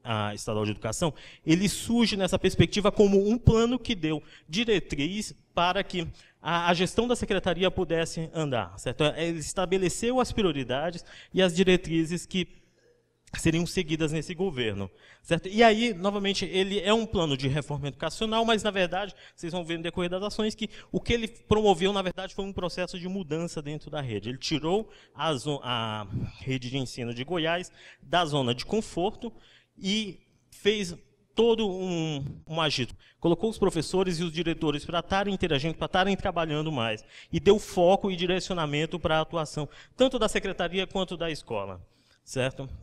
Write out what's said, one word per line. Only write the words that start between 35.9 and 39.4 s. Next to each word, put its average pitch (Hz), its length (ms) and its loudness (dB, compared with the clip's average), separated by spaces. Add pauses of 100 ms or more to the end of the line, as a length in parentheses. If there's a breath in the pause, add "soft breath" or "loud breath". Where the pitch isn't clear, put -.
trabalhando 160 560 -2
mais. 113 320 -2 (300 loud breath)
E 165 60 2
deu 202 200 8
foco 190 500 4
e 185 60 -2
direcionamento 170 840 -2
pra 156 220 0
atuação, 156 480 -4 (300 loud breath)